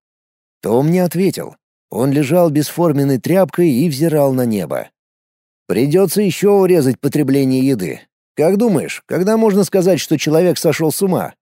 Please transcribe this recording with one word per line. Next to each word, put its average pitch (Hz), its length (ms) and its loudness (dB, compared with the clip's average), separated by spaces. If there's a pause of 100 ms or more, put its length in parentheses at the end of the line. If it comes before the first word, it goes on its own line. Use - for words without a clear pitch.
(640)
Том 123 260 0
не 180 120 2
ответил. 175 560 -4 (340)
Он 131 220 -2
лежал 151 380 2
бесформенной 143 680 0
тряпкой 175 520 0
и 139 180 0
взирал 147 440 0
на 127 120 0
небо. 85 460 -4 (760)
«Придется 156 560 0
еще 202 300 0
урезать 175 480 2
потребление 135 680 0
еды. 95 360 -4 (340)
Как 175 200 2
думаешь, 185 500 -2
когда 185 300 -2
можно 208 280 2
сказать, 180 360 0
что - 180 -2
человек 160 400 0
сошел 156 340 0
с - 100 -4
ума? 151 400 -2